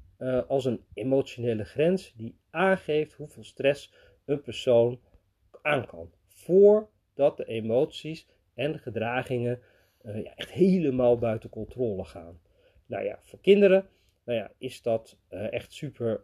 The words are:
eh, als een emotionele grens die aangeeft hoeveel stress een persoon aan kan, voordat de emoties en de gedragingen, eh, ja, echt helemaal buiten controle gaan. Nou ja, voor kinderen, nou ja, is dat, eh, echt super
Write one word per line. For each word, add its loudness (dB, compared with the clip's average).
eh, -4
als 0
een -4
emotionele -2
grens -2
die -14
aangeeft -2
hoeveel -18
stress -2
een -4
persoon 2
aan -2
kan, -18
voordat 2
de -8
emoties -4
en -4
de -8
gedragingen, -4
eh, -12
ja, -14
echt -14
helemaal 2
buiten -4
controle -6
gaan. -20
Nou -8
ja, -8
voor -20
kinderen, 6
nou -4
ja, -10
is -12
dat, -4
eh, -10
echt -8
super -6